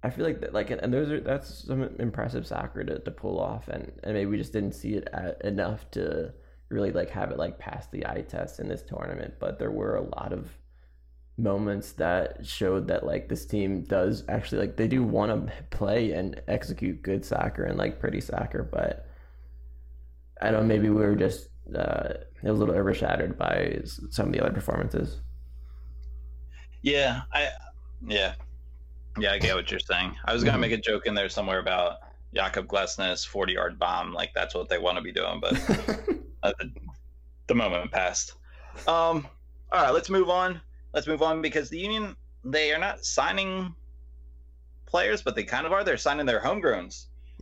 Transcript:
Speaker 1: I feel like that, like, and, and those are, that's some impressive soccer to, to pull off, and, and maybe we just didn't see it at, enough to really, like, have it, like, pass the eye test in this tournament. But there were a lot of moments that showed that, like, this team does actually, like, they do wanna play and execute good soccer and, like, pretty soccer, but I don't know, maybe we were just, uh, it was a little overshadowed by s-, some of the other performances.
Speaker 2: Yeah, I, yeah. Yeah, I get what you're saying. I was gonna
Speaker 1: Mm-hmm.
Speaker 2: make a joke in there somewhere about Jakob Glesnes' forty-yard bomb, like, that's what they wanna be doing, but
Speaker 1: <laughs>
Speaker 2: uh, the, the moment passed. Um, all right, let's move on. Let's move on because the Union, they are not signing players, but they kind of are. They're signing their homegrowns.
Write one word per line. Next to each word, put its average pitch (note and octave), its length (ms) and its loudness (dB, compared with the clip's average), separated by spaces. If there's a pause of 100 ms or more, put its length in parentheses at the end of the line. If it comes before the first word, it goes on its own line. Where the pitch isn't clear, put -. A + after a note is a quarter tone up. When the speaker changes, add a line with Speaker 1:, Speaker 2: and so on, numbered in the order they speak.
Speaker 1:
I B2 60 0
feel C#3 160 -2
like D#3+ 160 0
that, - 120 -6
like, G#2 160 0
and, B2+ 120 -2
and B2 120 2
those C#3+ 180 2
are, D3+ 100 0
that's - 440 -4
some C3 160 0 (160)
impressive A#2+ 480 -2
soccer - 380 -4
to, - 160 -2
to - 120 -6
pull G1+ 280 -4
off, F2+ 300 -2
and, - 200 -6 (140)
and G#2+ 120 -2
maybe G2+ 100 2
we G2+ 120 2
just A2+ 140 -4
didn't G2+ 220 0
see G#2+ 220 -2
it - 180 -2
at, - 320 -4
enough G2+ 460 0
to D#2+ 420 -2 (360)
really, G2+ 220 0
like, F2 200 0
have G2 200 -2
it, - 60 -4
like, D#2 220 -2
pass - 280 -10
the - 200 -6
eye - 200 -4
test - 320 -6
in - 80 -6
this - 140 -4
tournament. - 580 -6
But - 200 -2
there - 120 0
were G#1+ 260 0
a C#2 40 0
lot - 320 -2
of - 160 -6 (880)
moments G2+ 560 2
that F2 520 2
showed F#2+ 420 2
that, - 180 2
like, - 240 0
this - 160 -2
team G2 380 0
does G2 440 2
actually, G#2+ 340 0
like, G2+ 140 -2
they A2+ 120 2
do B2+ 160 4
wanna A2 420 2 (240)
play A2 420 2
and F2+ 360 -2
execute - 560 -2
good F#2 200 0
soccer - 420 0
and, G1+ 120 0
like, G1+ 220 0
pretty - 200 0
soccer, - 440 -2
but - 420 -2 (1400)
I A2 100 4
don't A2 100 6
know, A2 60 6
maybe G#2+ 220 6
we G#2+ 120 8
were G#2 140 8
just, - 340 2 (280)
uh, - 320 0 (340)
it - 60 2
was A2 80 6
a G#2+ 80 6
little - 100 4
overshadowed - 640 2
by G1+ 460 2
s-, - 260 -8
some - 180 0
of - 60 2
the - 80 2
other - 120 4
performances. - 680 0 (1600)
Speaker 2:
Yeah, C#3 400 4 (120)
I, C#3+ 160 2 (580)
yeah. G2+ 280 2 (840)
Yeah, G2+ 120 4
I G2+ 80 2
get G2+ 160 4
what F2 160 0
you're G2 80 -2
saying. F2+ 360 0 (100)
I A2 80 2
was A#2+ 100 2
gonna C#3+ 120 6
Speaker 1:
Mm-hmm. B2 60 2
Speaker 2:
make A2+ 120 2
a A2+ 40 0
joke G#2 280 0
in G#2+ 100 2
there G2+ 140 2
somewhere F#2+ 300 0
about F2+ 380 2 (360)
Jakob F#2+ 340 0
Glesnes' F#2+ 580 0
forty-yard F#2 540 0
bomb, F2 340 0
like, F2 200 -4
that's F2 220 -2
what F2+ 140 -2
they F2+ 80 2
wanna F2 240 2
be F2 100 -8
doing, F2 300 0
but F2+ 120 2
Speaker 1:
<laughs> - 880 -2
Speaker 2:
uh, G2+ 160 2
the, - 120 -8 (760)
the A#2+ 80 4
moment F2+ 360 2
passed. - 440 0 (520)
Um, E3 400 4 (440)
all F3 120 6
right, C3 100 6
let's E3+ 160 2
move F#3 200 6
on. F3+ 320 2 (320)
Let's D3 140 0
move D3+ 140 4
on D#3+ 200 4
because D#3 280 0
the D#3+ 80 -6
Union, G#3 380 -2 (280)
they D3 300 2
are D#3 60 2
not G3 240 -2
signing F#3 680 0 (1120)
players, G3+ 360 4
but - 140 0
they G#2 80 0
kind B2+ 220 0
of E3 80 2
are. G3 100 4
They're D#3+ 140 2
signing D3 280 2
their A#2 140 4
homegrowns. C#3 680 0 (340)